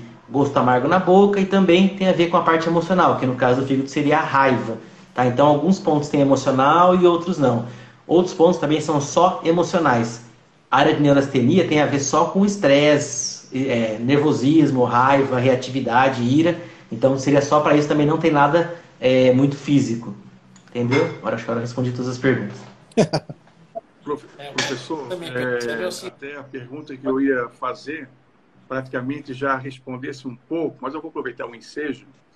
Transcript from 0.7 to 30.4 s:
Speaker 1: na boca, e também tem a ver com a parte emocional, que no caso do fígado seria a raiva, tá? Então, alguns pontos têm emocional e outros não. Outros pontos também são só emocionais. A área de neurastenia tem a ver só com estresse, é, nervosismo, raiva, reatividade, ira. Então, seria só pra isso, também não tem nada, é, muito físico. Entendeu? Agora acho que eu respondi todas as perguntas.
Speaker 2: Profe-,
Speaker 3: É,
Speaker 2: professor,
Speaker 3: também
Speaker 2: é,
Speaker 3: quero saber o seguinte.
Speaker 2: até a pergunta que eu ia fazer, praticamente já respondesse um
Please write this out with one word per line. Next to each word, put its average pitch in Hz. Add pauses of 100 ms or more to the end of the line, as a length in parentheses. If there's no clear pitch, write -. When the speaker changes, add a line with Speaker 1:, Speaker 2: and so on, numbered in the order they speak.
Speaker 1:
na 180
boca, 196
e 190
também 190
tem 185
a 180
ver 170
com 175
a 165
parte 165
emocional, 165
que 135
no 127
caso 127
do 131
fígado 135
seria 147
a 160
raiva, 127 (380)
tá? 127
Então, 127
alguns 151
pontos 151
têm 147
emocional 139
e 175
outros 170
não. 120 (400)
Outros 180
pontos 175
também 151
são 151
só 175
emocionais. 165 (420)
A 127
área 156
de 135
neurastenia 139
tem 151
a 139
ver 139
só 156
com 196
estresse, - (100)
é, 117
nervosismo, 135
raiva, 127
reatividade, 123
ira. 160 (320)
Então, 135
seria 135
só 151
pra 151
isso, 147
também 151
não 156
tem 160
nada, 151 (260)
é, 127
muito 139
físico. 117 (560)
Entendeu? 127 (100)
Agora 113
acho -
que 139
eu 117
respondi 123
todas 123
as 123
perguntas. 127 (1400)
Speaker 2:
Profe-, 147 (120)
Speaker 3:
É, 139
Speaker 2:
professor, 131
Speaker 3:
também 170
Speaker 2:
é, -
Speaker 3:
quero 123
saber 117
o 104
seguinte. -
Speaker 2:
até 143
a 135
pergunta 131
que 131
eu 135
ia 127 (120)
fazer, 135 (600)
praticamente 131
já 135
respondesse 131
um 117 (120)